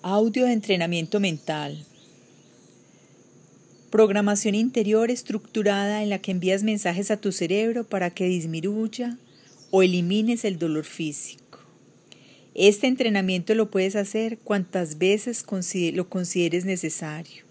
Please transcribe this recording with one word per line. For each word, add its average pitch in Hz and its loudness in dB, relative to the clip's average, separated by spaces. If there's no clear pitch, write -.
Audio 214 2
de 247 2
entrenamiento 175 0
mental. 151 -4
Programación 208 4
interior 226 0
estructurada 202 -2
en 208 -2
la 190 -2
que 196 -6
envías 185 0
mensajes 202 0
a 208 0
tu 202 -2
cerebro 214 0
para 180 -2
que 185 -4
disminuya 202 -2
o 190 6
elimines 196 2
el 190 -2
dolor 156 -2
físico. - -8
Este 202 6
entrenamiento 202 0
lo 220 2
puedes 190 0
hacer 220 -2
cuantas 175 -2
veces 208 0
consi-, 180 -2
lo 180 -4
consideres 175 -2
necesario. 160 -6